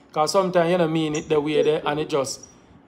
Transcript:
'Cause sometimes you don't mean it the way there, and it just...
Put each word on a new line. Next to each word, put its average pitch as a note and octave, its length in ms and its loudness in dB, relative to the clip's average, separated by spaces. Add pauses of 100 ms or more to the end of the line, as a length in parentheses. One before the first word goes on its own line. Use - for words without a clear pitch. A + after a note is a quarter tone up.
(120)
'Cause D#3 200 0
sometimes F3+ 380 2
you F3+ 60 2
don't D#3+ 160 0
mean D#3 220 -2
it D3+ 140 -6
the D#3 120 2
way D3 220 2
there, D3+ 240 0
and D3 140 -2
it D3+ 100 -6
just... C3+ 300 -2 (480)